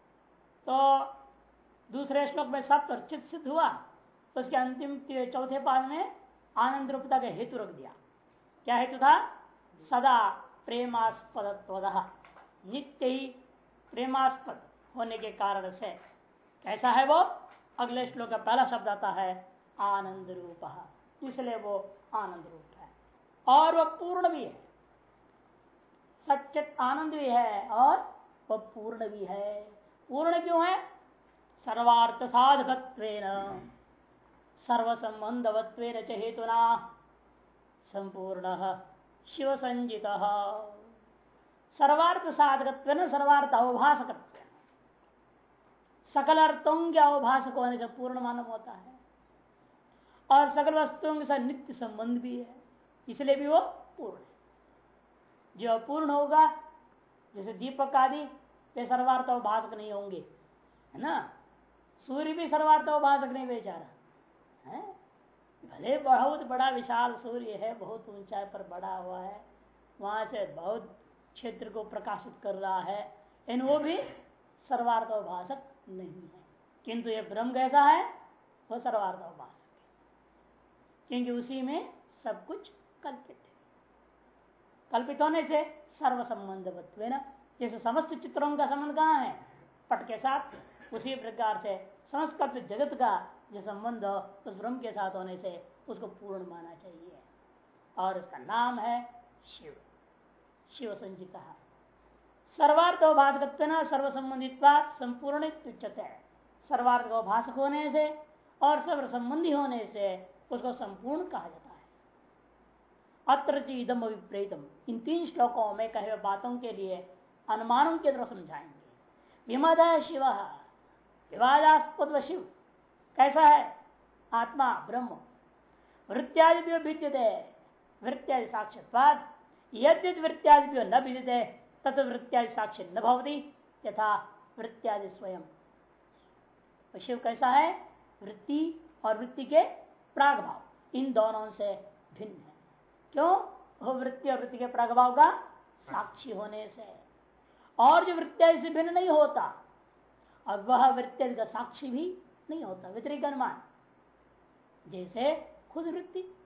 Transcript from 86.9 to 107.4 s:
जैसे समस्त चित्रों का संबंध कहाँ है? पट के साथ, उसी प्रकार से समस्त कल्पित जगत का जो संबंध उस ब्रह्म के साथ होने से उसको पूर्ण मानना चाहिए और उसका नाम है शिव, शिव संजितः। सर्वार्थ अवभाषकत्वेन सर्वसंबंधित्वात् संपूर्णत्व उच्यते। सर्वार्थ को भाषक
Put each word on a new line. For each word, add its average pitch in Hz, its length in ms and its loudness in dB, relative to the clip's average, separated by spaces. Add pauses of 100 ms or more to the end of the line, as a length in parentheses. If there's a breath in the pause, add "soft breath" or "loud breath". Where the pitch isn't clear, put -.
जैसे 226 200 -6
समस्त 311 340 -2
चित्रों 294 440 -4
का 285 80 0
संबंध 285 300 -4
कहाँ 311 200 4
है? 247 180 -2 (580)
पट - 160 -4
के 220 100 -8
साथ, - 760 -6
उसी 254 220 -8
प्रकार 220 420 -4
से 208 180 -6 (360)
समस्त 302 260 -6
कल्पित 254 300 -4
जगत 285 260 -4
का 226 220 0 (360)
जो 202 100 -14
संबंध 208 440 -10
उस 196 480 -8
ब्रह्म 233 260 -8
के 233 120 -10
साथ 196 200 -6
होने 185 260 -10
से 185 140 -10 (360)
उसको 214 200 -14
पूर्ण 190 420 -14
मानना 170 240 -18
चाहिए 170 460 -20 (800)
और 185 200 -2
उसका 175 200 -16
नाम 233 420 -2
है 233 220 -4 (460)
शिव, - 280 -20 (960)
शिव 226 240 -10
संजितः। 185 580 -16 (1080)
सर्वार्थ 330 440 8
अवभाषकत्वेन 294 800 4
सर्वसंबंधित्वात् 269 1080 2
संपूर्णत्व 285 800 -6
उच्यते। 208 380 -14 (600)
सर्वार्थ 240 400 2
को 226 140 0
भाषक 233 340 -2